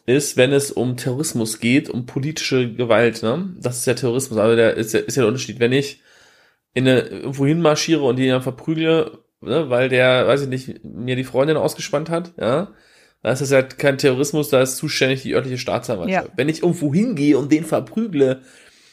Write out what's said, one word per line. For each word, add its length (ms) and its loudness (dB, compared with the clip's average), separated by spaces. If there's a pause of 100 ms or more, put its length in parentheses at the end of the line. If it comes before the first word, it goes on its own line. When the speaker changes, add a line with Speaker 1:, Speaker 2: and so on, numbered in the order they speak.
Speaker 1:
ist, 280 0
wenn 160 4
es 200 0
um 260 -2
Terrorismus 640 -4
geht, 320 2
um 160 -6
politische 680 -4
Gewalt, 480 2
ne? 380 -4
Das 180 -6
ist 80 -6
ja 80 2
Terrorismus, 460 -2
aber 160 4
der 180 4
ist 200 -4
ja, 80 4
ist 140 -6
ja 60 2
der 60 4
Unterschied. 320 -4
Wenn 140 2
ich 280 -2 (720)
in 140 0
eine, 140 4
irgendwo 440 -4
hinmarschiere 560 2
und 160 0
jemanden 240 2
verprügle, 800 -2 (220)
ne, 280 -2
weil 200 2
der, 360 4
weiß 160 2
ich 80 -6
nicht, 340 -8
mir 320 -6
die 80 -4
Freundin 340 0
ausgespannt 520 -4
hat, 260 -4
ja, 380 -2 (480)
da 100 -2
ist 120 -2
das 80 -2
halt 260 2
kein 220 0
Terrorismus, 500 0
da 100 4
ist 180 0
zuständig 440 -2
die 140 -4
örtliche 240 -2
Staatsanwaltschaft. 680 -4
Speaker 2:
Ja. 60 -20
Speaker 1:
Wenn 140 0
ich 140 -4
irgendwo 280 0
hingehe 460 2
und 140 0
den 120 2
verprügle, 800 0 (520)